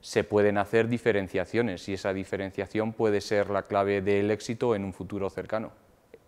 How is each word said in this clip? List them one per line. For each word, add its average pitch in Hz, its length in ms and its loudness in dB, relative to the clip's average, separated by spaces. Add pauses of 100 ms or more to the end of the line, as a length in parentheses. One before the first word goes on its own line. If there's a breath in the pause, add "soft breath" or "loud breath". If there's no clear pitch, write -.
se - 160 0
pueden 104 340 4
hacer 113 300 2
diferenciaciones 104 1000 0
y 98 60 -2
esa 95 180 -4
diferenciación 98 800 -4
puede 107 280 2
ser 101 300 0
la 98 140 0
clave 101 380 2
del 101 280 2
éxito 117 460 0
en 98 80 -2
un 95 80 -6
futuro 98 380 -6
cercano. 107 420 -6 (560)